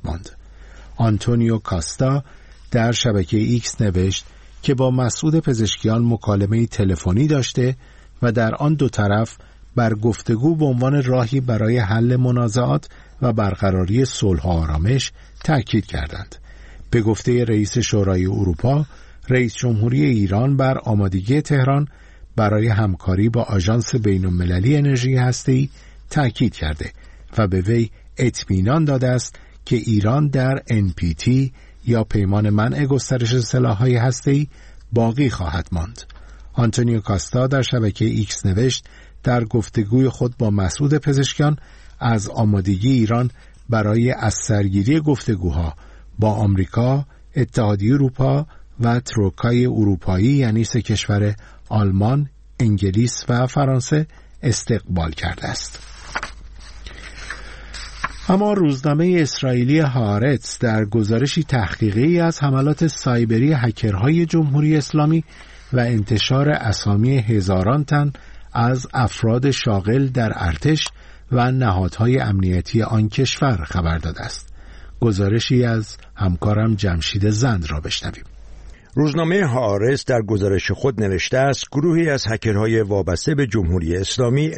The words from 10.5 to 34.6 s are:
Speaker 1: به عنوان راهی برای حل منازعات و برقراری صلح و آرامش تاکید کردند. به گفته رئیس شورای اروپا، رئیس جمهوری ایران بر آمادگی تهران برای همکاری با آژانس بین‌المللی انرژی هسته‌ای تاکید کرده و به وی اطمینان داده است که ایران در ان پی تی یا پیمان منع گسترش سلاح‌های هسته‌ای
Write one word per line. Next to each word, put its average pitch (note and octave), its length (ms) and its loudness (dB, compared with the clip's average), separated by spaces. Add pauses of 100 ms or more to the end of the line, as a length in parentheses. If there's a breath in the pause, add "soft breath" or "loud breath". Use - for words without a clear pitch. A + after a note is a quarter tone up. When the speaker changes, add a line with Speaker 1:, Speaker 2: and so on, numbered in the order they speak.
Speaker 1:
به D#3 80 0
عنوان C3+ 380 2
راهی B2+ 380 0
برای A#2 380 0
حل A2+ 380 2
منازعات B2 720 0 (340 loud breath)
و B2 100 2
برقراری G2 720 0
صلح G2 380 0
و F2 60 -4
آرامش E2 640 0 (320 loud breath)
تاکید B2 420 0
کردند. - 500 -10 (540 loud breath)
به A#2+ 100 2
گفته A#2+ 440 0
رئیس G#2+ 340 0
شورای F#2+ 480 0
اروپا، G#2+ 600 0 (420 loud breath)
رئیس B2+ 260 0
جمهوری A#2+ 500 0
ایران A#2 520 2
بر C3 220 0
آمادگی G2+ 640 0
تهران C#3+ 460 0 (500 soft breath)
برای G#2+ 320 2
همکاری G2+ 600 2
با A#2 140 0
آژانس G#2+ 520 0
بین‌المللی F#2 840 2
انرژی C3 400 2
هسته‌ای B2+ 520 0 (420 soft breath)
تاکید B2 440 0
کرده D2+ 360 -6 (480 soft breath)
و G#2+ 80 4
به F#2 140 0
وی A2+ 300 0 (280 soft breath)
اطمینان B2 680 0
داده C3 240 0
است B2 300 -4 (260 loud breath)
که B2+ 120 0
ایران A2+ 520 2
در C3+ 380 0
ان G2+ 300 0
پی E2+ 180 -2
تی C3 380 0 (340 soft breath)
یا A#2 180 2
پیمان G#2 460 0
منع A#2 360 0
گسترش B2+ 520 0
سلاح‌های B2 580 2
هسته‌ای C#3 500 0 (460 soft breath)